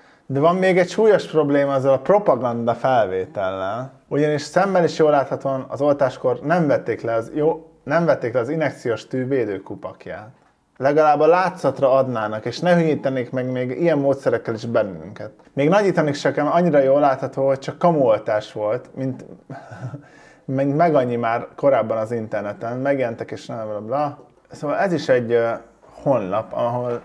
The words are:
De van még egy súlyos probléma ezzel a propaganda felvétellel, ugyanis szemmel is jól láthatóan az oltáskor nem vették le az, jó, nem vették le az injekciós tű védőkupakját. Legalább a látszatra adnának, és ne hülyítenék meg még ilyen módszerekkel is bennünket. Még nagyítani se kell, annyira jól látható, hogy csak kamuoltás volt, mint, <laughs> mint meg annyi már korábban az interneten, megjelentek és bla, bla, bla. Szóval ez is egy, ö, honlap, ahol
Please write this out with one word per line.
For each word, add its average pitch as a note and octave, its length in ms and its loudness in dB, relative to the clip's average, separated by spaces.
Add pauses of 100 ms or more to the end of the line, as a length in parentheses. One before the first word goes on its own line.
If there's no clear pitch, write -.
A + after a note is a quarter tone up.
(260)
De C3+ 140 -4
van E3 160 4
még F#3 220 2
egy F3+ 120 2
súlyos G#3+ 360 4
probléma C#3+ 480 2
ezzel C3+ 200 2
a C3 60 2
propaganda B2 760 2
felvétellel, G2 1160 -2 (160)
ugyanis D3 340 0
szemmel F#3 420 0
is D3+ 140 -2
jól D3+ 140 4
láthatóan C3+ 560 -2
az B2 140 -6
oltáskor C#3 580 0
nem D#3+ 280 0
vették A#2 340 0
le A#2 120 -4
az, A2+ 200 -4
jó, D#3 380 -2 (120)
nem E3 220 0
vették B2+ 280 0
le B2+ 60 2
az A#2 100 -2
injekciós C#3 580 -4
tű C3 200 -4
védőkupakját. G2+ 1040 -6 (480)
Legalább D3 420 4
a D#3 80 4
látszatra D#3+ 680 2
adnának, A2+ 520 -2
és A#2 140 -8
ne F3 160 2
hülyítenék C#3 560 0
meg B2+ 200 -4
még B2+ 300 -4
ilyen E3 160 2
módszerekkel C3+ 560 0
is A2 120 -8
bennünket. G#2+ 640 -4 (220)
Még C#3+ 160 2
nagyítani F3 440 2
se C#3+ 180 -2
kell, D3 140 -2
annyira D#3 340 4
jól C3+ 200 4
látható, C3+ 480 0
hogy C3+ 120 0
csak - 180 -10
kamuoltás A2+ 760 2
volt, A2+ 420 -4
mint, C3 300 -8 (640)
<laughs> - 580 -18
mint C#3 300 -2
meg D#3+ 200 4
annyi B2 200 2
már A#2 400 -2
korábban A2+ 420 2
az A2 140 -4
interneten, G#2+ 640 -6
megjelentek B2+ 540 -2
és A2 140 -12
bla, A#2 200 -10
bla, G#2+ 160 -8
bla. C#3 420 -6 (280)
Szóval C#3+ 260 -6
ez F#3 160 0
is C#3+ 160 -4
egy, B2 220 2
ö, A#2 200 2 (380)
honlap, A2 640 -2
ahol A#2+ 520 -4